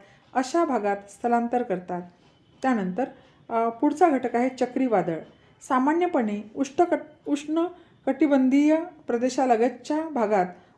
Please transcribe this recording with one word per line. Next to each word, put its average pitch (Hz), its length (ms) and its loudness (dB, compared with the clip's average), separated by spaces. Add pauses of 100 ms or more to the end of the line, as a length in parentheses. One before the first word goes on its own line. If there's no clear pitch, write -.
(340)
अशा 269 320 0
भागात 208 320 -2 (120)
स्थलांतर 240 540 0
करतात. 180 380 -6 (600)
त्यानंतर, 226 440 -2 (440)
अ, 233 200 0
पुढचा 294 400 2
घटक 247 260 -2
आहे 247 140 2
चक्रीवादळ. 240 680 0 (500)
सामान्यपणे 269 880 0
उष्टकट-, - 720 -2
उष्ण 302 380 -2 (400)
कटिबंधीय 277 720 4 (320)
प्रदेशालगतच्या 254 1000 0
भागात 214 360 0 (320)